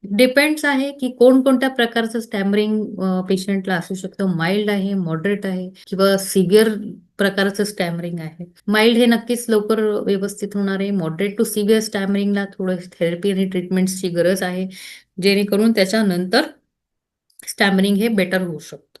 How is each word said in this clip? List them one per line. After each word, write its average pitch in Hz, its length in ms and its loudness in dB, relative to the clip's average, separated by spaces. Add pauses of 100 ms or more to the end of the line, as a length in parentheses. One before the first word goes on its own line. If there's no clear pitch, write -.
डिपेंड्स 254 600 2
आहे 277 260 0
की 262 180 -4
कोणकोणत्या 262 600 4
प्रकारचं 233 500 -2
स्टॅमरिंग, 214 800 -2
अ, 185 220 0
पेशंटला 190 540 -2
असू 180 180 -6
शकतं. 190 420 -4
माइल्ड 196 340 0
आहे, 196 240 -2
मॉडरेट 185 520 -2
आहे 185 240 -6 (180)
किंवा 196 300 2
सिव्हिअर 190 520 4 (480)
प्रकारचं 196 460 0
स्टॅमरिंग 170 560 -6
आहे. 160 260 -14 (220)
माइल्ड 220 300 4
हे 247 80 4
नक्कीच 233 440 0
लवकर 214 300 2
व्यवस्थित 202 760 -2
होणार 196 260 -2
आहे. 196 120 -2
मॉडरेट 190 500 -2
to 220 60 2
सिव्हिअर 214 320 2
स्टॅमरिंगला 202 680 -2
थोडं 190 300 -6
थेरपी 175 560 -4
आणि 190 140 0
ट्रीटमेंट्सची 185 640 -2
गरज 175 340 0
आहे, 185 240 -4 (540)
जेणेकरून 202 500 2
त्याच्यानंतर 196 680 2 (1080)
स्टॅमरिंग 196 480 2
हे 208 120 0
बेटर 190 340 0
होऊ 165 180 -6
शकतं. - 420 -20